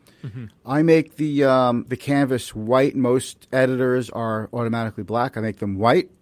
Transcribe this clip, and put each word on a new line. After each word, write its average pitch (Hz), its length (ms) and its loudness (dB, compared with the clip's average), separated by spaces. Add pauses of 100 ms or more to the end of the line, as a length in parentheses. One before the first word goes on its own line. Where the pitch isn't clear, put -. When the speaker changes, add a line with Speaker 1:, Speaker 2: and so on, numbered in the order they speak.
(220)
Speaker 1:
Mm-hmm. 120 240 -14 (200)
Speaker 2:
I 143 160 2
make 160 340 4
the, 143 280 0
um, 127 440 2
the 123 80 -4
canvas 135 580 -2
white. 123 420 2
Most 127 560 -2
editors 127 580 0
are 110 420 -6
automatically 117 520 -4
black. 120 340 -4
I - 20 -4
make 107 200 -6
them 98 180 -6
white, 123 320 2 (120)